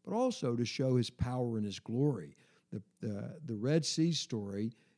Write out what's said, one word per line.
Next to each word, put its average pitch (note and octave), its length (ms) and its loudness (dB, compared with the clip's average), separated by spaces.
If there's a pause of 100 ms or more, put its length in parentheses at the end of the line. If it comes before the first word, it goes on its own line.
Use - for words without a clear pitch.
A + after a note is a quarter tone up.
but F#3+ 100 -4
also A3+ 400 0
to A#2+ 100 2
show C3 300 2
his B2 160 4
power B2 460 -2
and G#2+ 100 0
his F#2+ 140 -6
glory. A2+ 560 0 (340)
The, F#2 120 -6 (180)
the, G#2 460 -6
the A2+ 100 -4
Red C#3+ 280 4
Sea D#3+ 280 2
story G#2+ 580 -2 (280)